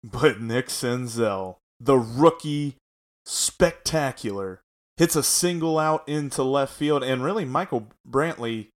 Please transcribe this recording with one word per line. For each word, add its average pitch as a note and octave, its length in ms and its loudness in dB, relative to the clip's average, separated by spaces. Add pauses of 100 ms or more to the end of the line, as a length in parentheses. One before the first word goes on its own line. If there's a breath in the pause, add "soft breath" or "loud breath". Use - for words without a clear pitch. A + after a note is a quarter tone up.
But A#2 380 0
Nick A#2 280 -2
Senzel, A2+ 880 -2 (200)
the C3 200 6
rookie, D3 760 2 (480)
spectacular, B2 1400 -2 (340)
hits E3 200 4
a C#3 60 2
single E3 560 0
out D#3 300 0
into D3 340 -4
left C3+ 320 0
field, D3 300 0
and B2+ 180 0
really F#3 220 -2
Michael B2+ 440 -4 (200)
Brantley A#2 600 -2 (120)